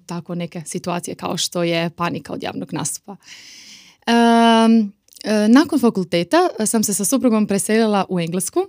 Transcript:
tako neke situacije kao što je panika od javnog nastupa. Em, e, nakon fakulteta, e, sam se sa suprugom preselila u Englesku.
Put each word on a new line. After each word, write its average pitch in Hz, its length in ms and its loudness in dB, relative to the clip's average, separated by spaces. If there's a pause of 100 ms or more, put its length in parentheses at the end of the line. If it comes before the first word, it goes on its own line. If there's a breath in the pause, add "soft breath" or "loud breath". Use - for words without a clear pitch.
tako 170 280 -10
neke 170 320 -10
situacije 175 480 -6
kao 185 220 -8
što - 260 -4
je 170 280 0
panika 170 420 -6
od 175 100 -10
javnog - 300 -10
nastupa. - 440 -8 (920 loud breath)
Em, 233 880 4 (320)
e, 214 240 0
nakon 294 300 4
fakulteta, 202 680 2 (100)
e, 220 80 -2
sam 220 180 0
se 208 100 -4
sa 208 100 -4
suprugom 220 420 2
preselila 208 640 0
u 180 120 -2
Englesku. 170 480 -4